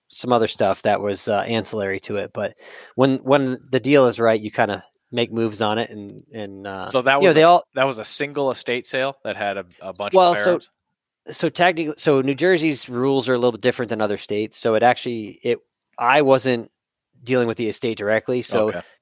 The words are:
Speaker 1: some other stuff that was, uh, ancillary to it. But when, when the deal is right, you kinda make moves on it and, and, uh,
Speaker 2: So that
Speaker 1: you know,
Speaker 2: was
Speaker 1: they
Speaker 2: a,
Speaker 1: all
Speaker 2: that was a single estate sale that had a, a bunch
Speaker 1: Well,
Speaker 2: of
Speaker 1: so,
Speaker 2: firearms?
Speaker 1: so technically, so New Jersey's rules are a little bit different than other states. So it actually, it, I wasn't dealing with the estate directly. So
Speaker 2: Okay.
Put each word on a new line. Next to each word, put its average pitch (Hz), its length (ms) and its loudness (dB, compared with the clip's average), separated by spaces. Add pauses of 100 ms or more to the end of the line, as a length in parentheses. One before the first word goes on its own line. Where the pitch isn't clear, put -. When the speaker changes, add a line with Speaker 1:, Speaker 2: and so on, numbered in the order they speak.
Speaker 1:
some - 240 -6
other 113 160 2
stuff - 340 -2
that 101 180 0
was, 101 280 -4
uh, 104 120 0
ancillary 101 600 -4
to 107 160 -8
it. 95 180 -8
But 104 200 -8 (420)
when, 135 220 2
when 131 400 0 (120)
the 127 100 0
deal 135 280 4
is 113 120 -2
right, 113 180 4
you 107 120 -8
kinda 104 340 -2 (280)
make 120 200 -2
moves 113 300 -2
on 107 160 0
it 113 120 -4
and, 104 300 -16 (140)
and, 98 320 -14
uh, 95 160 -8
Speaker 2:
So 127 200 0
that 135 140 4
Speaker 1:
you 190 60 2
know, 196 60 6
Speaker 2:
was 160 60 6
Speaker 1:
they 156 80 6
Speaker 2:
a, 160 60 8
Speaker 1:
all 175 160 6 (100)
Speaker 2:
that 131 100 0
was 131 140 -2
a 110 60 -10
single 143 460 -2
estate 123 360 -6
sale 135 380 -4
that 104 120 -8
had 101 220 -6
a, 92 60 -10 (160)
a 92 120 -12
bunch 101 220 -8
Speaker 1:
Well, 180 180 6
Speaker 2:
of 104 60 0
Speaker 1:
so, 104 60 0
Speaker 2:
firearms? - 260 -2 (600)
Speaker 1:
so - 180 -2
technically, 165 480 0
so 143 240 2
New 135 140 -2
Jersey's 156 540 0
rules 127 400 0
are 127 60 2
a 123 40 2
little 120 140 2
bit 110 100 -12
different 120 280 0
than 110 100 -4
other 104 180 0
states. 104 400 -6
So 113 160 0
it 107 80 2
actually, 117 600 0
it, 120 160 0 (400)
I 131 240 4
wasn't 127 480 2 (520)
dealing 123 260 0
with 113 80 -4
the 113 120 -2
estate 110 280 -4
directly. 110 460 -2
So 110 220 0
Speaker 2:
Okay. 95 180 -4 (200)